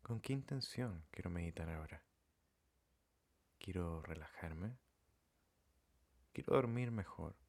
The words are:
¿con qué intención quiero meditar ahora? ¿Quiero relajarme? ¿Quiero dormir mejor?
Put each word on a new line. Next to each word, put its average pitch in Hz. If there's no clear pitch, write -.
¿con 113
qué -
intención 127
quiero -
meditar 85
ahora? 80
¿Quiero 85
relajarme? 80
¿Quiero -
dormir 120
mejor? 92